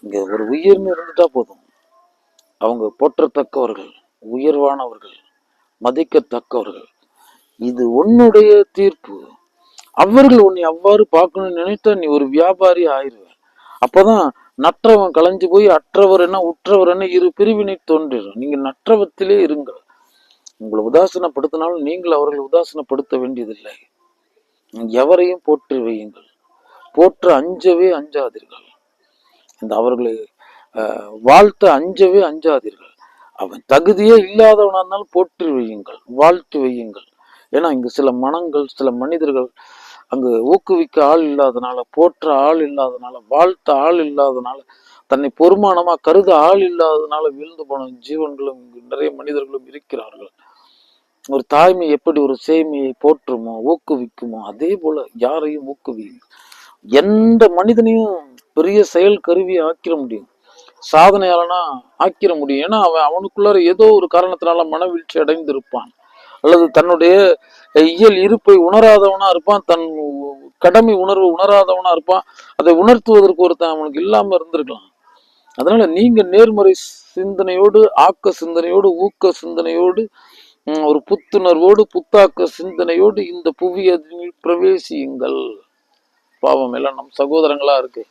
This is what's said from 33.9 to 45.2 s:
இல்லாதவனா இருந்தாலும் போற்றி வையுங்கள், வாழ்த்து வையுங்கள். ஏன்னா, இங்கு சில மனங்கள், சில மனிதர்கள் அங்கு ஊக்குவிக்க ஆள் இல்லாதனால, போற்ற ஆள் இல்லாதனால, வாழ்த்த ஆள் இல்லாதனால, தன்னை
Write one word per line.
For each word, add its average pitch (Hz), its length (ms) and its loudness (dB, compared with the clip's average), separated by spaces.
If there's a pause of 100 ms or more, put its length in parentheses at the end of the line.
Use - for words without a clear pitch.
இல்லாதவனா 208 640 4
இருந்தாலும் 196 320 -8
போற்றி 185 400 -4
வையுங்கள், 110 540 -8
வாழ்த்து 151 540 0
வையுங்கள். 120 480 -8 (460)
ஏன்னா, 160 180 0
இங்கு 123 180 -6
சில 139 220 -2
மனங்கள், 143 560 -6
சில 135 240 -6
மனிதர்கள் 135 580 -6 (580)
அங்கு 127 220 -6 (140)
ஊக்குவிக்க 170 600 -2
ஆள் 160 160 2
இல்லாதனால, 127 580 -4 (100)
போற்ற 160 360 -2 (100)
ஆள் 151 260 0
இல்லாதனால, 127 540 -8 (120)
வாழ்த்த 156 460 0
ஆள் 160 260 0
இல்லாதனால, 139 580 -4 (540)
தன்னை 139 180 -2 (100)